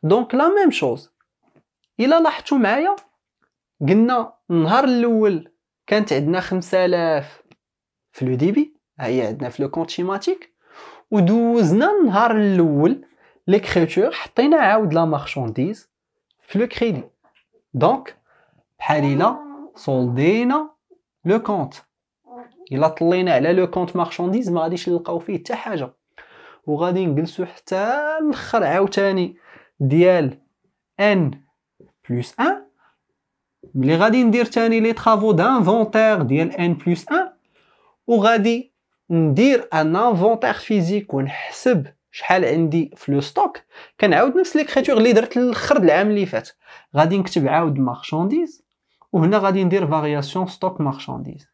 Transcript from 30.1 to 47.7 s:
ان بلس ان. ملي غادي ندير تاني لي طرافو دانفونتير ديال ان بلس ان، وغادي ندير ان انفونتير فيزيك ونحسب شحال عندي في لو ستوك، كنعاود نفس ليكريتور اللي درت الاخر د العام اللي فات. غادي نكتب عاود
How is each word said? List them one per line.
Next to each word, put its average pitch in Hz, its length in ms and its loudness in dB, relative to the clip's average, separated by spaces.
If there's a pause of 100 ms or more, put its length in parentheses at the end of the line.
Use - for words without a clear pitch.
ان 196 300 2 (800)
بلس 120 300 -6
ان. 381 280 -2 (1080)
ملي 135 220 2
غادي 220 280 4
ندير 233 200 4
تاني 226 360 0
لي 226 120 2
طرافو 220 400 0
دانفونتير 220 880 2
ديال 139 300 -2
ان 175 220 -2
بلس - 340 -4
ان، 359 240 -2 (760)
وغادي 233 680 2 (360)
ندير 170 640 2
ان 160 220 0
انفونتير 226 560 2
فيزيك 202 600 -2
ونحسب 139 720 -2 (240)
شحال - 340 -2
عندي 156 520 0
في - 160 -6
لو 139 80 0
ستوك، - 380 -4 (420)
كنعاود 208 360 2
نفس 370 200 0
ليكريتور 294 400 0
اللي 226 160 4
درت 233 240 2
الاخر 240 420 0
د 180 60 0
العام 180 260 4
اللي 202 160 0
فات. - 240 -8 (460)
غادي 165 220 4
نكتب 180 300 0
عاود 151 300 0